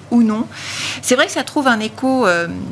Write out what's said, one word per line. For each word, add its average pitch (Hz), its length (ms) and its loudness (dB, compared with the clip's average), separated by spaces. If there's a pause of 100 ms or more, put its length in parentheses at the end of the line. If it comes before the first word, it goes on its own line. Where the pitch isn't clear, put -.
ou 240 140 6
non ? 220 240 0 (560)
C'est - 100 0
vrai 285 140 4
que - 60 -8
ça 285 100 -2
trouve 285 240 -2
un 226 120 4
écho, 254 460 0
euh, 170 220 2 (240)